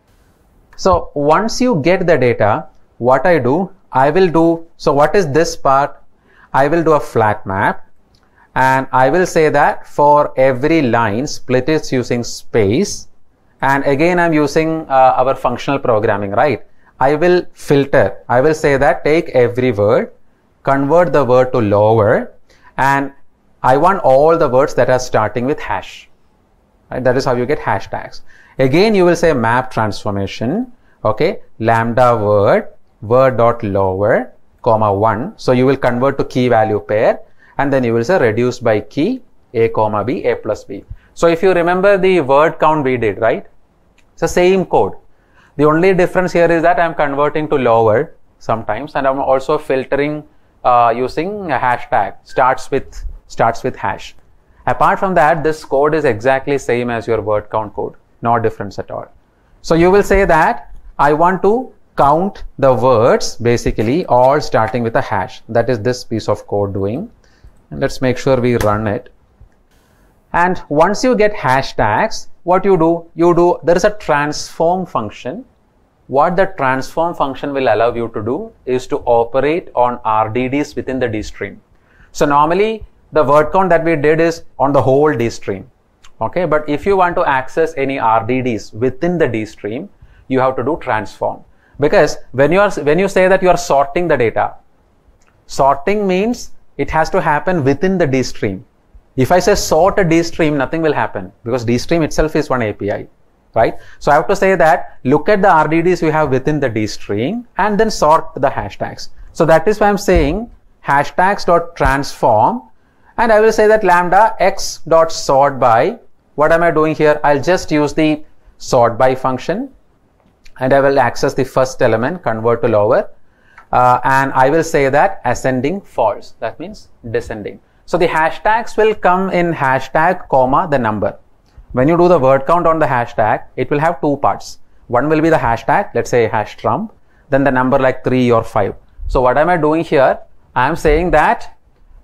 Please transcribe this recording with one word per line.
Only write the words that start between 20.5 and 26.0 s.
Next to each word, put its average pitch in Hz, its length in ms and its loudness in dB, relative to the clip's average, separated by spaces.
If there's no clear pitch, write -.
convert 143 500 2
the 151 100 4
word 127 300 2
to 131 60 2
lower, 110 720 2
and 139 360 0
I 135 140 4
want 180 240 2
all 147 360 4
the 160 120 0
words 131 260 2
that 131 140 2
are 127 100 2
starting 117 460 -2
with 147 140 -4
hash. - 500 -10